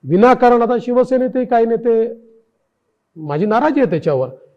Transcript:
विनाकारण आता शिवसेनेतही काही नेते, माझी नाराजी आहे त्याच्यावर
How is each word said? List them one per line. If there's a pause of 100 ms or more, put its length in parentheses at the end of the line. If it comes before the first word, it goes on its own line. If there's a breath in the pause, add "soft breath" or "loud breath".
विनाकारण
आता
शिवसेनेतही
काही
नेते, (1000)
माझी
नाराजी
आहे
त्याच्यावर (300)